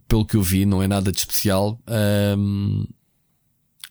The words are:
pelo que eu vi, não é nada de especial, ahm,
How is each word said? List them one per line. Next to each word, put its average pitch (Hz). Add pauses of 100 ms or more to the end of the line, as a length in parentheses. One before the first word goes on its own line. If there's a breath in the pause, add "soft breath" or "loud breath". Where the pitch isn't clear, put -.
pelo 110
que -
eu 107
vi, 95
não 95
é 95
nada 98
de -
especial, 104
ahm, 101 (1080)